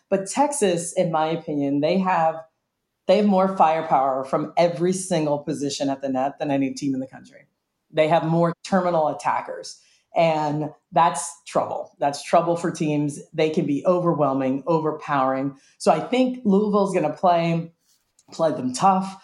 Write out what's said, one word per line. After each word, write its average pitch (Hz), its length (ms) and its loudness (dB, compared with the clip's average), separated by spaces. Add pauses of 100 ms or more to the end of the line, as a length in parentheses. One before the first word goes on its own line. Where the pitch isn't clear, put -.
But 190 200 -2
Texas, 214 640 0
in 170 180 0
my 156 160 2
opinion, 143 540 -2
they 170 160 2
have, 170 380 2 (720)
they 190 100 6
have 208 80 4
more 190 320 2
firepower 156 680 2
from 151 320 -4
every 170 380 2
single 151 460 -2
position 143 500 -4
at 135 120 -4
the 139 80 -6
net 131 300 -2
than 147 120 -4
any 135 220 0
team 135 200 -4
in 131 80 -6
the 131 60 -10
country. - 400 -20 (440)
They 156 160 2
have 160 160 4
more 170 300 2 (100)
terminal 175 460 2
attackers. - 720 -6 (340)
And 151 560 0 (200)
that's 170 400 2 (140)
trouble. - 540 -4
That's 143 240 -4
trouble 170 320 2
for 170 160 -4
teams. 147 480 -2 (120)
They 160 200 0
can 151 160 0
be 139 180 -2
overwhelming, 139 800 0
overpowering. 143 880 -2 (220)
So 202 140 2
I 160 80 2
think 254 440 0
Louisville's 196 520 2
gonna 151 180 0
play, 170 580 0 (600)
play 165 200 0
them 123 220 -4
tough. 190 500 0